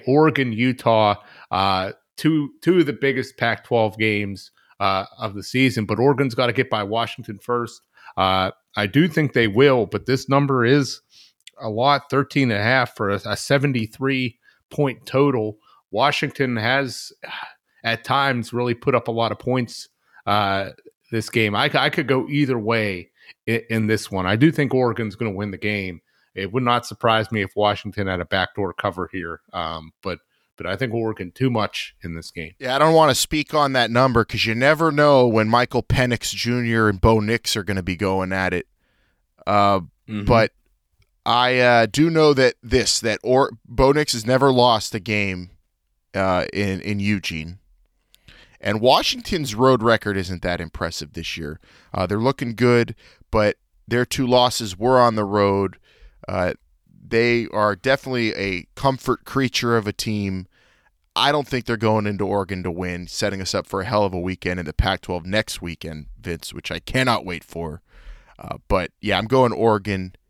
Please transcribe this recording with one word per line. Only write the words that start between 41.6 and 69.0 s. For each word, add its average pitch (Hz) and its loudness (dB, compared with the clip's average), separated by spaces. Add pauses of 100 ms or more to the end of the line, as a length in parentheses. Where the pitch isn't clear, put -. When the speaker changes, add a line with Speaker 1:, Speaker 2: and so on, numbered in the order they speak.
Speaker 2:
do 147 2
know 156 6
that 127 4
this, 117 0
that 110 -2
or-, 127 2 (140)
Bo 131 4
Nix 147 0
has 110 -6
never 131 4
lost 120 2
a 110 -6
game, 95 -4 (640)
uh, 92 0
in, 95 -4
in 104 -6
Eugene. 90 -4 (1040)
And 104 -2
Washington's 160 0
road 123 4
record 107 0
isn't 90 -6
that 87 -4
impressive 82 -8
this 82 -10
year. 78 -10 (340)
Uh, 92 -2
they're 101 -2
looking 120 -2
good, 120 2 (340)
but 107 0 (300)
their 120 0
two - -4
losses 120 2
were 127 4
on 120 4
the 107 0
road. 98 0 (500)
Uh, 92 -2 (540)
they 117 2
are 104 0
definitely 127 -2
a 95 -6
comfort 135 -2
creature 123 0
of 104 -2
a 104 -2
team. 98 -4 (680)
I 135 4
don't 147 -2
think 123 -4
they're 117 -2
going 107 2
into 101 -4
Oregon 95 -4
to 90 -4
win, 90 -8
setting 98 -4
us 92 -4
up 90 -4
for 98 -4
a 95 -6
hell 107 0
of 92 -2
a 90 -4
weekend 90 -6
in 85 -8
the 76 -8
Pac-twelve 90 -2
next 104 -4
weekend, 80 -12 (120)
Vince, - -10
which - -12
I 82 -8
cannot 127 -2
wait 87 -10
for. 82 -10 (560)
Uh, - -12 (100)
but, 92 -2 (100)